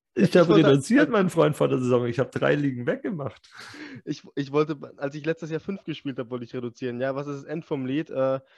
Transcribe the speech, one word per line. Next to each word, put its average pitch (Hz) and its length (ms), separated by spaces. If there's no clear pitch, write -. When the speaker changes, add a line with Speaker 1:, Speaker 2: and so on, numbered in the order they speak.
Speaker 1:
Ich - 140
Speaker 2:
Ich - 80
Speaker 1:
hab 165 120
Speaker 2:
wollte 170 180
Speaker 1:
reduziert, 143 340
Speaker 2:
also 294 100
Speaker 1:
mein 196 180
Freund, 151 260
vor 143 120
der 135 120
Saison. 123 280
Ich 120 120
hab 123 120
drei 139 240
Ligen 131 300
weggemacht. 180 640
Speaker 2:
Ich, - 180
ich 139 160
wollte, 151 260
als 143 180
ich 151 100
letztes 160 260
Jahr 160 80
fünf 196 240
gespielt 139 360
hab, 120 100
wollte 123 160
ich - 80
reduzieren. 120 460
Ja, 135 160
was 143 120
ist 143 160
das - 20
End 156 200
vom 135 200
Lied? 147 240
Äh, 131 300